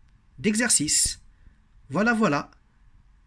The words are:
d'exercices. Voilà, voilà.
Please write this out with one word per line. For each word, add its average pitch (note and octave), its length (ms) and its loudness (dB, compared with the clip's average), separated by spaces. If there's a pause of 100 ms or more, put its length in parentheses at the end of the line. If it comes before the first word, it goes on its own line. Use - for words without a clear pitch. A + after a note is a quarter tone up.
(380)
d'exercices. G#3 840 0 (680)
Voilà, G#3+ 240 0
voilà. F#3 380 0 (760)